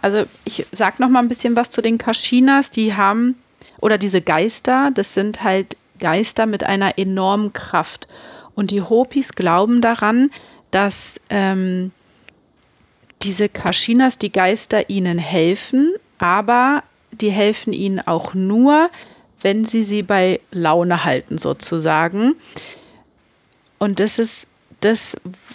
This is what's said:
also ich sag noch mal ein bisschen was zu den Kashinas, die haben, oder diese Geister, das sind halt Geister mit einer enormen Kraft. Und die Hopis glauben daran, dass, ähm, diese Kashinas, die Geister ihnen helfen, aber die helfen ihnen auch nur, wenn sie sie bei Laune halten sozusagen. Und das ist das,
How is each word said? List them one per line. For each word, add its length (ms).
also 220
ich 280
sag 280
noch 80
mal 120
ein 80
bisschen 280
was 140
zu 100
den 160
Kashinas, 760
die 240
haben, 420
oder 160
diese 240
Geister, 720
das 200
sind 280
halt 360
Geister 460
mit 200
einer 340
enormen 560
Kraft. 520
Und 160
die 120
Hopis 500
glauben 480
daran, 500
dass, 480
ähm, 600
diese 260
Kashinas, 680
die 120
Geister 600
ihnen 280
helfen, 760
aber 640
die 200
helfen 420
ihnen 340
auch 280
nur, 560
wenn 240
sie 180
sie 200
bei 380
Laune 540
halten 340
sozusagen. 960
Und 220
das 180
ist 280
das, 360